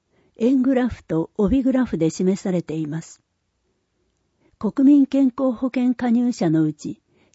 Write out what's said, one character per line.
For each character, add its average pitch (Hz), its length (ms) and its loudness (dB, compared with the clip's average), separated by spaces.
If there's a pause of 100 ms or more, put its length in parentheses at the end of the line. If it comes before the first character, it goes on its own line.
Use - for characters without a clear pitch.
(360)
円 262 240 0
グ 262 140 0
ラ 247 160 0
フ - 160 -14
と 160 320 -4
帯 220 240 2
グ 247 100 0
ラ 254 140 0
フ - 100 -6
で 160 140 0
示 185 260 -2
さ 196 140 -6
れ 180 100 -2
て 151 160 -8
い 160 100 -6
ま 151 140 -8
す。 - 220 -18 (1400)
国 262 280 0
民 277 200 6
健 269 280 2
康 262 180 -2
保 254 160 -6
険 247 260 0
加 247 160 -4
入 240 200 0
者 185 200 -2
の 160 140 2
う 156 100 -2
ち、 - 260 -12 (340)